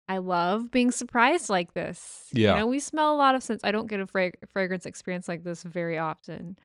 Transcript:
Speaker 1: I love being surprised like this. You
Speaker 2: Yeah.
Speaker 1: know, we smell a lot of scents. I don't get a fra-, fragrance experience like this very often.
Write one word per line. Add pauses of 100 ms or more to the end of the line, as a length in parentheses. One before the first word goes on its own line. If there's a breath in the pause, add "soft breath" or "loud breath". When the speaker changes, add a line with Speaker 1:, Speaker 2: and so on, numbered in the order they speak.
Speaker 1:
I
love
being
surprised
like
this.
You
Speaker 2:
Yeah.
Speaker 1:
know,
we
smell
a
lot
of
scents.
I
don't
get
a
fra-, (160)
fragrance
experience
like
this
very
often.